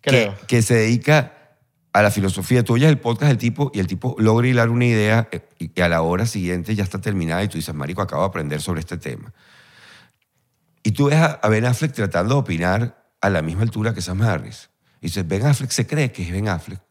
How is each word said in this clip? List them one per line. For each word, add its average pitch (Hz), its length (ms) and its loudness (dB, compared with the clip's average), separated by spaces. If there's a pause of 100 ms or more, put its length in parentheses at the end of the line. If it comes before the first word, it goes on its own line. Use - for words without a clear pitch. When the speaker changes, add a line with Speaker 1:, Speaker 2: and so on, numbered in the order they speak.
Speaker 1:
que, - 80 -4
Speaker 2:
creo. 110 260 2 (120)
Speaker 1:
que 120 160 4
se 123 120 2
dedica 120 580 2 (600)
a 101 80 6
la 104 100 6
filosofía. 98 520 0
Tú 120 100 0
oyes 139 160 6
el 147 80 4
podcast 117 320 0
del 123 80 4
tipo 120 380 -2
y 104 40 -2
el 92 80 0
tipo 123 320 -6
logra 113 280 4
hilar 120 220 2
una 120 160 2
idea, 110 460 2
eh, - 160 -10 (120)
y, 85 160 -10
y 90 60 0
a 87 80 4
la 82 120 2
hora 87 240 0
siguiente 90 480 -4
ya 101 100 0
está 95 160 -6
terminada 90 440 -2
y 101 40 -2
tú 82 120 -6
dices, 78 160 -8
"Marico, 76 260 -6
acabo 78 220 -2
de 98 60 0
aprender 76 320 -6
sobre 82 200 -4
este 82 160 -10
tema". - 340 -12 (1500)
Y 110 80 0
tú 143 140 2
ves 143 100 4
a, 165 100 6 (160)
a 107 80 2
Ben 110 160 2
Affleck 127 280 0
tratando 101 420 0
de 143 60 2
opinar 92 640 -2 (160)
a 98 80 0
la 87 120 0
misma 82 220 -2
altura 110 300 -2
que 98 80 -6
Sam 92 200 -4
Harris. 95 480 -4 (320)
Y - 60 -6
dices, 87 200 -4
Ben 98 180 -2
Affleck 135 260 0
se - 160 -2
cree 147 240 -2
que - 120 -12
es 85 80 -8
Ben 98 160 -2
Affleck. 90 320 -6 (120)